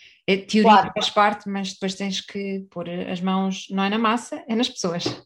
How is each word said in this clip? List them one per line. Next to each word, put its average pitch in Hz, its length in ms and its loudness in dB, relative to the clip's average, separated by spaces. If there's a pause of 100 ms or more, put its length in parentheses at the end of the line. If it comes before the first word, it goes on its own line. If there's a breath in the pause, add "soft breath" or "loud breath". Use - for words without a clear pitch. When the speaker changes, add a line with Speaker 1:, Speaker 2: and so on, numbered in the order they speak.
(300 soft breath)
Speaker 1:
A 196 80 4
teoria 208 240 2
Speaker 2:
Claro. 208 320 8
Speaker 1:
faz 208 160 -2
parte, 208 400 2
mas 196 240 -6
depois 190 220 -6
tens 196 260 -6
que 196 480 -8
pôr 175 180 -10
as 175 320 -6
mãos, 190 520 -2
não 196 120 0
é 196 60 0
na 208 80 -2
massa, 233 500 -2
é 226 80 -2
nas 247 140 0
pessoas. 175 340 -6 (220)